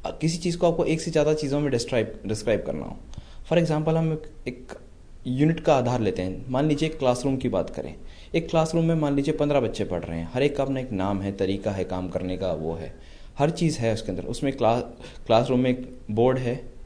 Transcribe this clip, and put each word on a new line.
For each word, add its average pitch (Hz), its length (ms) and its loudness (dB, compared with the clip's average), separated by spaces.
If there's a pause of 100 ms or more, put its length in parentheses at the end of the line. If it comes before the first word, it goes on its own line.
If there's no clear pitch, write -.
अ, - 160 -6
किसी 160 160 0
चीज़ 170 200 -2
को 170 140 4
आपको 170 140 2
एक 160 160 0
से 160 100 -4
ज़्यादा 151 220 4
चीज़ों 147 260 0
में 147 120 0
describe, 117 540 0
describe 107 400 0
करना 76 200 -4
हो। - 120 -10 (540)
For 165 140 6
example, 156 300 2
हम 160 180 2
एक, - 180 -8 (160)
एक - 260 -10 (540)
यूनिट 151 320 4
का 151 160 4
आधार 123 240 2
लेते 95 220 0
हैं। 92 280 -4
मान 131 160 2
लीजिए 156 240 2
एक - 100 -8
classroom 131 380 2
की 127 120 0
बात 92 200 0
करें, - 260 -8 (400)
एक 165 140 -2
classroom 165 360 2
में 165 100 4
मान 143 200 2
लीजिए 143 180 2
पन्द्रह 147 260 2
बच्चे 110 240 0
पढ़ 87 200 -2
रहे 82 160 -4
हैं, 82 140 -6
हर 127 100 2
एक 143 140 2
का 139 60 2
अपना 135 160 -2
एक 127 120 -6
नाम 98 300 0
है, 98 100 -2
तरीका 98 400 -2
है 95 120 -2
काम 92 260 -4
करने 90 280 -4
का, 90 160 -2
वो 80 200 -4
है, 80 220 -10 (420)
हर 147 120 4
चीज़ 165 300 0
है 113 140 2
उसके 110 180 -6
अंदर। 92 120 -4
उसमें 135 340 -2
क्ला-, 117 240 4 (460)
क्लासरूम 123 320 6
में 127 100 4
एक - 300 -4 (120)
बोर्ड 123 260 4
है, 123 280 -4 (200)